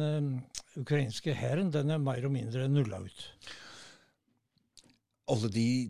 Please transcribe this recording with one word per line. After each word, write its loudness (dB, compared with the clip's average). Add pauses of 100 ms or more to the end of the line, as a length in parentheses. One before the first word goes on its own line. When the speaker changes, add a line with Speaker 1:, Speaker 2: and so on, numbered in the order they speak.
Speaker 1:
eh, 0 (160)
ukrainske 0
hæren, 0
den 2
er 0
mer 0
og 0
mindre -2
nulla 4
ut. -12 (2000)
Speaker 2:
Alle 2
de 2 (240)